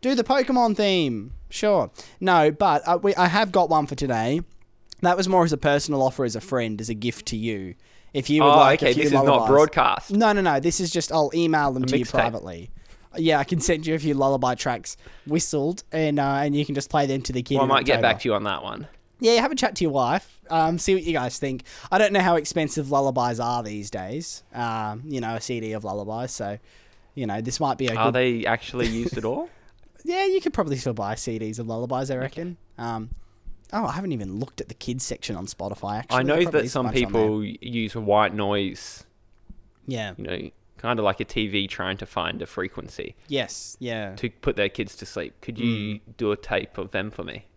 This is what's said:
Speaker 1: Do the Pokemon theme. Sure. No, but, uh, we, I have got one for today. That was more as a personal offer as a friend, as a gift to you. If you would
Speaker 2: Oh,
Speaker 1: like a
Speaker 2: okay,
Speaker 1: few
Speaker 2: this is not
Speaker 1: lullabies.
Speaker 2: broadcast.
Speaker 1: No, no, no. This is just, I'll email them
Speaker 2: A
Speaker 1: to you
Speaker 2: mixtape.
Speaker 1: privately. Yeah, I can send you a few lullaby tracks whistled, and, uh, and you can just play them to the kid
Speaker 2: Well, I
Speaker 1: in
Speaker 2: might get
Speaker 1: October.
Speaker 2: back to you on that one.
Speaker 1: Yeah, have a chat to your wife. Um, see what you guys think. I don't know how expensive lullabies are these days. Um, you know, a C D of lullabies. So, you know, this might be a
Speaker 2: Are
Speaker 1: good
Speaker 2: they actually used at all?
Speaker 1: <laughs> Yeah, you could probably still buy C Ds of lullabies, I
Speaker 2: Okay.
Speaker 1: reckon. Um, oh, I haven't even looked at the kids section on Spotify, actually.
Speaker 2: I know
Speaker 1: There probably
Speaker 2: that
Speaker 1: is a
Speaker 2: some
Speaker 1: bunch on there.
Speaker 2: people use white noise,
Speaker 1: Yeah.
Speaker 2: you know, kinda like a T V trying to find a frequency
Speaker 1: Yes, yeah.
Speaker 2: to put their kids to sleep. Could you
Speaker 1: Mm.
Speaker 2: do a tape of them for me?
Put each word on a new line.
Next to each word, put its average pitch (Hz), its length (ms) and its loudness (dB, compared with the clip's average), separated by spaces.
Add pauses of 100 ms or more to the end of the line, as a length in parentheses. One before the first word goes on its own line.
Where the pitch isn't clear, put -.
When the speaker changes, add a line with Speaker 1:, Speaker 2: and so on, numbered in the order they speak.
Speaker 1:
Do 262 140 2
the 240 100 2
Pokemon 247 520 2
theme. 151 560 2 (180)
Sure. 190 400 2 (300)
No, 170 300 6
but, 151 380 2
uh, 175 120 4
we, 202 140 2
I 180 120 4
have 196 260 2
got 180 180 4
one 156 160 4
for 143 80 -6
today. 127 460 0 (600)
That 180 140 4
was 185 120 0
more 185 160 6
as 165 80 2
a 143 60 -2
personal 143 440 2
offer 131 220 2
as 113 120 -2
a 107 40 -6
friend, 113 400 -2
as 110 80 -8
a 117 60 -4
gift 113 320 -4
to 113 100 -6
you. 104 380 -4 (380)
If 139 180 -4
you 151 120 6
would 139 80 8
Speaker 2:
Oh, 147 60 10
Speaker 1:
like 143 260 8
a 139 40 4
Speaker 2:
okay, 127 80 4
Speaker 1:
few 147 100 2
Speaker 2:
this 147 60 4
is - 20 2
not 139 140 6
Speaker 1:
lullabies. 120 220 4
Speaker 2:
broadcast. 147 640 4
Speaker 1:
No, 214 220 4
no, 202 80 2
no. 160 180 2
This 165 220 0
is 175 100 -2
just, - 220 -2
I'll 156 220 2
email 156 380 4
them 131 120 -2
Speaker 2:
A - 20 6
Speaker 1:
to 131 120 4
you - 80 2
Speaker 2:
mixtape. - 40 -10
Speaker 1:
privately. 113 600 -2 (480)
Yeah, 160 200 4
I 139 60 2
can 165 160 -2
send 160 260 0
you 160 80 0
a 160 40 0
few 151 140 0
lullaby 135 440 2
tracks - 420 -6 (280)
whistled, 156 640 0
and, 156 280 0
uh, 143 40 2 (200)
and 143 120 0
you 147 120 0
can 147 80 -6
just 135 160 -4
play 143 160 2
them 135 160 -2
to 135 100 -6
the 123 100 -2
kid 131 120 -2
Speaker 2:
Well, 135 80 4
I - 20 6
Speaker 1:
in 131 60 2
Speaker 2:
might 127 160 4
get 135 80 4
Speaker 1:
October. 117 80 2 (100)
Speaker 2:
back 110 80 -2
to - 80 -2
you 110 60 2
on 104 100 -2
that 90 180 -4
one. 104 240 -10 (340)
Speaker 1:
Yeah, 226 200 4
have 254 120 0
a - 20 -4
chat 233 220 0
to 185 80 0
your 160 80 2
wife. 135 460 0 (120)
Um, 165 280 2
see 190 160 2
what 185 100 0
you 165 100 -2
guys 127 240 -2
think. 131 240 -4 (280)
I 185 60 2
don't 202 160 6
know 202 80 4
how 180 160 4
expensive 151 540 -2
lullabies 127 500 0
are 120 220 -2
these 104 280 -8
days. 110 520 -8 (120)
Um, 113 520 -6
you 139 160 -6
know, 113 120 -4
a 110 60 -4
C 120 200 -6
D 110 120 -6
of 107 120 -6
lullabies. 107 480 -6
So, 104 260 -6 (560)
you 127 120 -6
know, 104 140 -4
this 123 180 -6
might 139 200 0
be 135 80 0
a 113 100 0
Speaker 2:
Are 113 160 2
Speaker 1:
good - 20 -4
Speaker 2:
they 123 320 0
actually 117 420 -2
used 113 280 -4
at 107 80 -6
all? 160 300 -4
Speaker 1:
<laughs> - 40 -20 (500)
Yeah, 370 180 0
you 381 140 2
could - 120 -4
probably 151 240 -2
still 123 180 -4
buy 107 220 -4
C 117 200 -6
Ds 110 220 -6
of 117 80 -8
lullabies, 123 460 -4
I - 20 -2
Speaker 2:
Okay. 127 80 -4
Speaker 1:
reckon. 170 340 -8 (220)
Um, 113 320 -8 (640)
oh, 208 140 -2
I 120 60 -4
haven't 180 200 -6
even 101 260 -6
looked 131 220 -8
at - 80 -10
the - 60 -16
kids 127 300 -8
section - 300 -8
on 90 120 -10
Spotify, 101 520 -8
actually. 123 200 -2
Speaker 2:
I 127 40 2
know 143 140 2
Speaker 1:
There 170 80 4
probably 156 160 2
Speaker 2:
that 120 60 0
Speaker 1:
is 127 40 -6
a - 40 -10
Speaker 2:
some 127 120 0
Speaker 1:
bunch 107 100 -2 (100)
on 101 60 -8
there. 113 100 4
Speaker 2:
people 107 220 2
use 113 520 -6
white 104 360 2
noise, 101 680 -4 (840)
Speaker 1:
Yeah. 110 280 -6
Speaker 2:
you - 60 -12
know, - 280 -8 (300)
kinda 117 220 -2
like 98 160 0
a 110 60 -4
T 107 240 -4
V 98 180 -2
trying 95 300 -6
to 98 100 -12
find 85 340 -6
a 85 60 -10
frequency - 680 -10 (100)
Speaker 1:
Yes, - 540 -8
yeah. 110 340 -8
Speaker 2:
to 110 160 -6
put - 240 -4
their 101 140 0
kids 107 300 -8
to 101 80 -14
sleep. 82 340 -10
Could 113 180 -12
you 110 380 -2
Speaker 1:
Mm. 107 40 -14 (160)
Speaker 2:
do 107 140 -2
a 104 60 0
tape - 420 -6
of 92 140 -10
them 104 180 -6
for 92 140 -12
me? - 220 -14 (100)